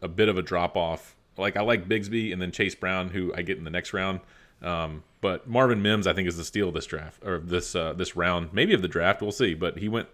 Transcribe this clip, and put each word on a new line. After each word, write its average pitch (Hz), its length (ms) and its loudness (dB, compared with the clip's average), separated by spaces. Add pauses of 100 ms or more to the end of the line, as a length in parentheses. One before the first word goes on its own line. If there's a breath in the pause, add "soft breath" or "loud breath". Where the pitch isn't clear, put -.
a 92 40 -4
bit 98 220 4
of 95 80 4
a 92 60 0
drop 87 340 0
off. 82 380 -2 (240)
Like, 101 180 0
I 101 40 2
like 107 280 2
Bigsby 110 420 0
and 92 80 -4
then 90 120 -4
Chase 98 240 0
Brown, 92 340 -2
who 90 260 -2
I 90 60 -4
get 95 160 -4
in 82 60 -12
the 80 80 -8
next 87 220 -4
round. 95 260 -2 (420 soft breath)
Um, 82 420 -4 (180)
but 92 280 0
Marvin 120 320 6
Mims, 104 240 4
I 90 80 4
think, 92 140 -2
is 85 100 -2
the 85 80 -8
steal 101 220 0
of 82 80 -2
this 82 100 -4
draft - 400 -10
or 92 140 -2
this, 87 360 -2
uh, 80 180 -2
this 87 220 -4
round, 87 380 0
maybe 156 220 2
of 98 80 2
the 90 40 0
draft. 85 360 2
We'll 104 80 -2
see. 101 240 0
But 85 240 -4
he 104 100 -4
went 110 240 -2